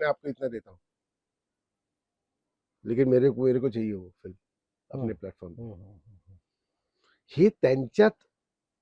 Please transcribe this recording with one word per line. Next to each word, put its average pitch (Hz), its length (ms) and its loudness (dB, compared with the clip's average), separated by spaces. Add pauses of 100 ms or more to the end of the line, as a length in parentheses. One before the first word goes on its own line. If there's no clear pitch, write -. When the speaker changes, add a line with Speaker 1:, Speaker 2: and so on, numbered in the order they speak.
Speaker 1:
मैं 156 80 -2
आपको 143 200 -4
इतना 135 200 -6
देता 113 220 -12
हूँ. 92 80 -20 (2000)
लेकिन 120 240 0
मेरे 127 220 4
को, 120 140 -2
मेरे 127 140 2
को 131 100 -2
चाहिए 110 240 -4
वो 92 160 -12
फिल्म 90 280 -20 (540)
अपने 135 120 -10
Speaker 2:
हम्म. 113 120 -4
Speaker 1:
प्लॅटफॉर्म." 92 400 -16
Speaker 2:
हम्म, 117 180 -16
हम्म, 95 120 -20
हम्म, 98 260 -20
हम्म. 95 260 -20 (920)
Speaker 1:
हे 180 220 4
त्यांच्यात 135 640 2 (720)